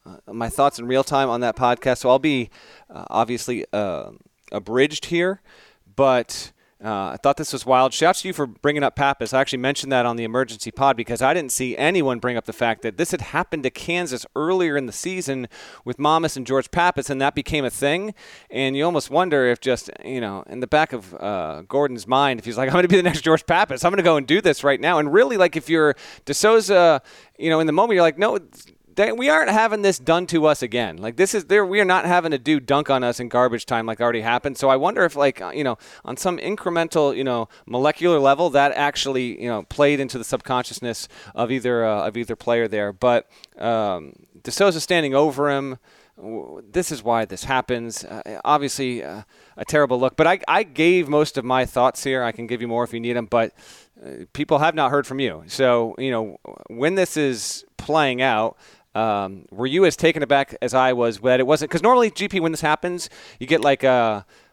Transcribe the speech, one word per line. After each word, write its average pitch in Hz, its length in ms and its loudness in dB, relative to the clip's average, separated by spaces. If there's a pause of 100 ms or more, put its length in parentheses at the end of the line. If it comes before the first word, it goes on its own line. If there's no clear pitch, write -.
uh, - 260 -20
my 117 160 -8
thoughts 139 300 0
in 120 80 -12
real 131 180 2
time 135 240 0
on 120 140 -2
that 113 120 -2
podcast. 123 440 0
So 127 100 -2
I'll 131 100 6
be, 135 300 -2 (400)
uh, - 200 -16
obviously, 113 680 -2
uh, 82 380 -4 (380)
abridged 127 560 -2
here, 175 360 -2 (520)
but, 131 580 0 (300)
uh, 98 300 -6
I - 100 -12
thought 139 140 4
this 156 160 -8
was 127 140 -8
wild. 127 260 4
Shouts 170 300 2
to 202 60 -8
you 180 40 -8
for 147 140 -4
bringing 143 360 -2
up 131 140 -2
Pappas. 139 380 -2
I 131 60 4
actually 135 180 -2
mentioned 135 340 -4
that 123 140 2
on 117 100 -2
the 117 80 -6
emergency 113 460 -4
pod 135 260 2
because 117 240 -6
I 135 140 2
didn't 147 180 -4
see 127 240 -4
anyone 139 440 0
bring 123 180 -2
up - 80 -8
the 110 80 -10
fact 113 280 -2
that 110 140 -6
this 170 140 -4
had 180 100 -4
happened 151 440 -6
to 127 60 0
Kansas 170 540 -6 (100)
earlier 160 440 0
in 135 80 -4
the 110 60 -10
season 139 560 -6 (360)
with 123 140 -8
Mamas 156 400 0
and 123 80 -10
George 131 240 0
Pappas, 175 400 0
and 135 100 -4
that 139 140 0
became 143 320 -4
a 117 40 -2
thing. 180 440 -2 (340)
And 135 280 -4
you 143 100 0
almost 170 240 -2
wonder 147 360 2
if 120 140 0
just, 123 300 -2 (140)
you 123 180 -6
know, 98 240 -8
in 123 140 -12
the 123 80 -6
back 151 260 0
of, 92 220 -12
uh, 85 520 -6
Gordon's 127 380 -2
mind, 131 320 2
if 110 80 -12
he's 113 100 -8
like, 131 120 -2
"I'm 143 80 0
gonna 180 120 4
be 185 80 4
the 185 60 4
next 165 200 0
George 160 220 4
Pappas. 170 400 0
I'm 175 60 4
gonna 196 120 0
go 165 140 4
and 135 100 -2
do 165 140 2
this 165 240 2
right 139 160 2
now." 160 180 2
And 147 140 0
really, 240 240 4
like, 180 180 4
if 156 140 -8
you're 156 280 4 (280)
De 139 80 -6
Sousa, 185 720 4 (360)
you 160 120 -2
know, 160 100 2
in 160 60 0
the 151 80 0
moment, 208 220 4
you're 175 60 6
like, 160 160 2
"No, 208 200 0 (560)
they, 220 180 2
we 247 160 -2
aren't 302 200 4
having 214 340 2
this 196 180 2
done 165 260 2
to 160 180 0
us 151 160 4
again. 113 360 -4
Like, 110 180 -8
this 190 180 2
is 196 120 -2
there. 202 200 4
We 196 160 0
are 202 40 4
not 185 200 2
having 170 280 2
a 139 60 -2
dude 135 280 0
dunk 139 240 2
on 127 140 2
us 120 160 -2
in 120 80 -8
garbage 123 360 2
time 113 220 -2
like 113 140 -6
already 117 220 0
happened." 120 360 -2
So 135 120 2
I 131 40 6
wonder 156 300 0
if, 165 100 -2
like, 143 260 0
uh, 92 140 -10
you 147 80 -4
know, 123 160 -2 (260)
on 131 120 -10
some 180 220 -4
incremental, 165 800 -2
you 131 60 -4
know, 120 260 -2 (160)
molecular 151 540 2
level, 139 320 4
that 139 220 4
actually, 131 680 -4
you 120 80 -6
know, 107 140 -4
played 147 380 2
into 131 180 -6
the 113 60 -10
subconsciousness 123 840 -6 (260)
of 117 200 -2
either, 120 340 0
uh, 104 220 0
of 107 80 -8
either 117 180 -6
player 117 320 0
there. 104 260 -2
But, 120 360 0 (280)
um, 104 580 -4 (280)
De - 80 -8
Sousa 180 300 2
standing 151 340 0
over 143 340 2
him. 139 300 -4 (380)
W-, 92 520 -14
this - 220 -4
is 120 140 -10
why 113 200 0
this 95 200 -12
happens. 120 600 -4
Uh, - 400 -14
obviously, 135 600 -2
uh, 95 180 -12 (340)
a 110 80 -10
terrible 131 360 2
look. 127 160 0
But 160 100 4
I, 180 220 2
I - 160 2
gave 165 440 2
most 147 300 0
of 120 60 -6
my 127 220 0
thoughts 123 360 0
here. 131 220 -2
I 113 80 -4
can 117 160 -12
give 120 120 -6
you 120 60 -6
more 117 160 -2
if 117 100 -6
you 117 60 -8
need 120 180 -4
'em, 120 100 -4
but, 113 260 0 (520)
uh, 69 280 -16
people 151 260 -2
have 160 160 2
not 143 160 0
heard 143 160 0
from 135 140 -8
you. 85 260 -4
So, 120 520 2
you 135 120 -4
know, 110 300 -6 (260)
when 143 300 -2
this 180 200 0
is 135 480 -4 (120)
playing 143 440 0
out, 117 360 0 (380)
um, 101 580 -2
were 113 140 -6
you 165 180 2
as 165 100 4
taken 160 300 2
aback 135 360 0
as 123 140 -4
I 131 180 4
was 117 260 0
that 127 200 2
it 127 80 2
wasn't? 147 240 2
'Cause 160 120 -2
normally, 240 280 4
G 196 160 -6
P, 190 140 -2
when 165 100 0
this 156 120 -8
happens, 170 460 -2 (300)
you 127 80 -10
get 151 140 2
like 139 240 2
a, 117 420 2 (260)